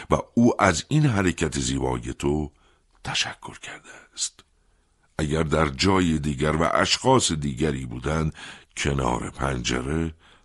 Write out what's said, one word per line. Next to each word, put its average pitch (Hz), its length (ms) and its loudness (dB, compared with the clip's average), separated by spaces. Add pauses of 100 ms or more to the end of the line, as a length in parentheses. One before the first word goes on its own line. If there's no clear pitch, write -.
و 76 80 4 (160)
او 120 280 4
از 90 260 2
این 151 180 4
حرکت 87 540 0
زیبای 64 540 -2
تو 73 380 -2 (520)
تشکر - 560 -6
کرده - 300 -16 (240)
است. - 300 -8 (760)
اگر 80 260 0
در 78 260 2
جای 85 500 2
دیگر 76 360 0
و 80 180 2
اشخاص 120 580 2
دیگری 71 540 -2
بودند، 73 480 -2 (440)
کنار 62 520 0
پنجره 64 840 -4 (320)